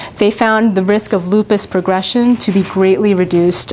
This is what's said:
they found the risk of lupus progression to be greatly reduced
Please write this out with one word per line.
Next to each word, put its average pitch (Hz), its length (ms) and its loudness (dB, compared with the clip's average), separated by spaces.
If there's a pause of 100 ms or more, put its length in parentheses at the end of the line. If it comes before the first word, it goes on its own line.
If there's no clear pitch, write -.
(180)
they 208 140 2
found 220 440 0
the 190 80 0
risk 208 300 0
of 180 160 -2
lupus 208 360 0
progression 190 720 0
to 214 140 -4
be 185 120 2
greatly 190 500 2
reduced 175 600 0